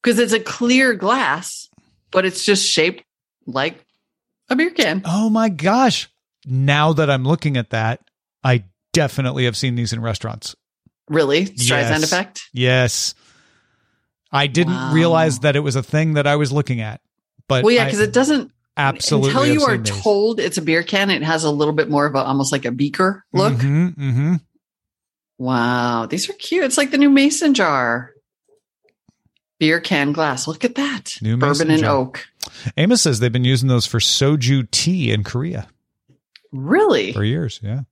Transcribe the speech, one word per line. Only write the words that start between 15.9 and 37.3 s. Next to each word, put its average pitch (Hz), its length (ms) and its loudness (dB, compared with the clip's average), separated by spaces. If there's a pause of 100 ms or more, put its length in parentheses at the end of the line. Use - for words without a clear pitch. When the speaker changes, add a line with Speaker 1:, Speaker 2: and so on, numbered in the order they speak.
Speaker 2:
that 143 140 2
I 143 80 2
was 147 160 0
looking 131 300 -2
at. 107 200 -10 (460)
But 135 160 2
Speaker 1:
Well, 226 100 6
yeah, 233 120 4
Speaker 2:
I - 40 -2
Speaker 1:
'cause 202 100 -4
it 208 140 0
doesn't 269 380 2 (260)
Speaker 2:
absolutely 139 540 0
Speaker 1:
until 269 120 2
Speaker 2:
have 294 100 2
Speaker 1:
you 302 100 2
are 254 100 2
Speaker 2:
seen 113 100 -2
these. - 180 -6
Speaker 1:
told 214 380 2
it's - 200 -4
a - 20 -8
beer 160 220 0
can, 196 260 -2
it 151 140 0
has 160 200 -2
a 156 60 0
little 147 240 0
bit 151 160 0
more 147 160 2
of 147 80 -2
a, 135 100 0
almost 135 280 -2
like 139 120 -2
a 120 80 -4
beaker 147 600 -2
look. 185 200 2
Speaker 2:
Mm-hmm, 139 340 0
mm-hmm. 143 480 -2 (1040)
Speaker 1:
Wow, 120 680 0
these 175 240 -6
are 392 40 -10
cute. 349 300 -4
It's 262 140 -2
like 277 140 0
the 285 80 0
new 285 100 6
mason 277 460 4
jar. 127 560 0 (1500)
Beer 160 220 2
can 147 340 0
glass. 147 340 -2
Look 156 160 -8
at 247 120 -2
that. 277 480 -6
Speaker 2:
New 110 120 0
Speaker 1:
Bourbon 143 320 0
Speaker 2:
mason 160 40 2
Speaker 1:
and 156 100 4
Speaker 2:
jar. 143 140 2
Speaker 1:
oak. 131 320 -4 (500)
Speaker 2:
Amos 208 240 4
says 123 180 0
they've 120 120 0
been 123 140 0
using 131 220 2
those 123 200 2
for 117 120 -2
soju 135 680 0
tea 165 420 -2
in 107 120 0
Korea. 131 440 -8 (840)
Speaker 1:
Really? 143 640 2
Speaker 2:
For 101 100 -2
years, 127 400 -2